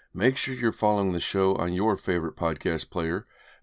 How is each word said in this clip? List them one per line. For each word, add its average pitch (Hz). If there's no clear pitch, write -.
make 120
sure 135
you're 123
following 101
the 87
show 95
on 87
your 101
favorite 85
podcast 82
player, 85